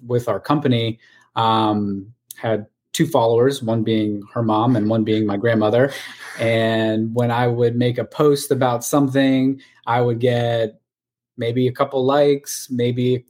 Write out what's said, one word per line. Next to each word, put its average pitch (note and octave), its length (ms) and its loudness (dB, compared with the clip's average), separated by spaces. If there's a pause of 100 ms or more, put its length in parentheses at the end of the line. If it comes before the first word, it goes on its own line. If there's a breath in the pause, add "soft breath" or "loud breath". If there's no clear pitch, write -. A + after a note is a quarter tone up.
with B2 200 -2
our G2+ 120 -2
company, A#2+ 580 0 (380 soft breath)
um, G#2+ 760 0 (260)
had A2 280 -4 (280)
two D#3+ 140 0
followers, A#2+ 560 2
one A2+ 200 -2
being G#2+ 400 -2 (100)
her A#2+ 100 -4
mom A2+ 320 2
and G#2+ 140 0
one A2+ 140 2
being A2 240 0
my G2+ 100 -2
grandmother. A2+ 560 2 (460 loud breath)
And A2+ 720 0
when A#2+ 180 0
I A#2+ 160 0
would A#2+ 280 0
make B2 220 0
a A2+ 80 -4
post D3 460 0
about B2 320 0
something, C3+ 800 2 (240 loud breath)
I A#2+ 160 0
would A#2+ 180 0
get A#2+ 600 0 (580)
maybe A#2+ 300 0
a B2 40 -2
couple C#3 340 -2
likes, C#3+ 640 0
maybe, B2 600 -2